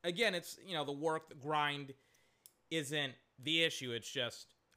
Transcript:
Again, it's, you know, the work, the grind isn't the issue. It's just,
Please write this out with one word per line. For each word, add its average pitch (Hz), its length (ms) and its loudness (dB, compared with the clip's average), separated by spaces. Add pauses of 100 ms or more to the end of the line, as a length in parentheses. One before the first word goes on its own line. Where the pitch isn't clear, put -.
Again, 180 320 2
it's, - 280 -6
you 185 100 -6
know, 151 100 0
the 143 80 -2
work, 160 380 0
the - 40 -14
grind 143 600 0 (760)
isn't 143 440 0 (260)
the 160 240 4
issue. 135 260 0
It's 113 180 -4
just, - 460 -4 (220)